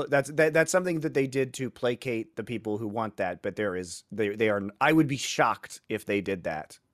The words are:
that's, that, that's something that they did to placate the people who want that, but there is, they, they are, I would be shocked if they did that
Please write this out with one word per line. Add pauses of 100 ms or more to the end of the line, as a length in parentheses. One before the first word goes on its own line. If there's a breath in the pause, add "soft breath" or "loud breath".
that's,
that,
that's
something
that
they
did
to
placate
the
people
who
want
that,
but
there
is,
they,
they
are, (180)
I
would
be
shocked
if
they
did
that (160)